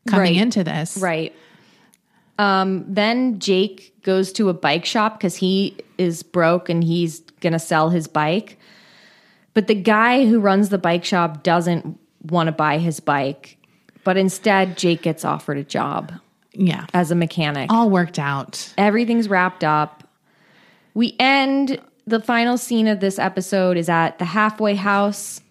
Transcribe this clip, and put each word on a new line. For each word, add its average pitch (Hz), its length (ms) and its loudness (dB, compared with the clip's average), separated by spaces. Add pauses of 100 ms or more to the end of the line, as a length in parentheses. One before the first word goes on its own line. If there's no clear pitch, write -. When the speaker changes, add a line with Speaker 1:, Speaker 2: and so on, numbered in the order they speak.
Speaker 1:
coming 190 280 4
Speaker 2:
Right. 196 60 4
Speaker 1:
into 226 220 0
this. 156 320 -6
Speaker 2:
Right. 170 380 -4 (1040)
Um, 190 500 0
then 220 520 0
Jake 196 640 -2
goes 190 300 0
to 208 160 0
a 175 60 0
bike 160 300 0
shop - 360 -2
'cause 175 160 -4
he 190 400 0 (220)
is 170 240 -2
broke 170 460 0
and 170 160 0
he's 165 360 -2 (200)
gonna 165 180 0
sell 160 320 0
his 165 160 0
bike. 156 520 -2 (960)
But 202 120 0
the 220 80 4
guy 226 500 4
who 226 140 6
runs 202 300 4
the 196 100 0
bike 175 260 0
shop 165 380 0
doesn't 170 560 0 (320)
wanna 165 220 0
buy 151 260 0
his 165 220 -2
bike, 139 580 -4 (460)
but 185 120 2
instead 190 600 0
Jake 170 240 0
gets 160 220 -4
offered 147 340 -4
a 143 60 -8
job 143 480 -6 (400)
Speaker 1:
Yeah. 175 420 0
Speaker 2:
as 175 160 0
a 175 60 0
mechanic. 160 560 -2
Speaker 1:
All 226 180 4
worked 175 300 0
out. 139 580 -6
Speaker 2:
Everything's 220 500 2
wrapped 185 360 0
up. 151 400 0 (880)
We 226 240 -2
end, 269 640 0 (260)
the 220 140 0
final 240 360 0
scene 226 300 0
of 208 140 0
this 190 180 -2
episode 185 580 0
is 170 120 -2
at 165 320 2
the 180 40 -2
halfway 214 520 0
house 202 640 -2 (100)